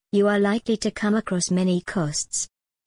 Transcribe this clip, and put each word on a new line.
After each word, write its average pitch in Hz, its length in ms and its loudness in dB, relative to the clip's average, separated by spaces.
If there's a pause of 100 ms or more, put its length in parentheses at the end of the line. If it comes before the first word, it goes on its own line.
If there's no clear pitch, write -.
(120)
you 202 160 4
are 208 120 2
likely 208 360 0
to 208 140 -4
come 208 240 -2
across 185 380 -2
many 180 300 2
costs. - 680 -6 (380)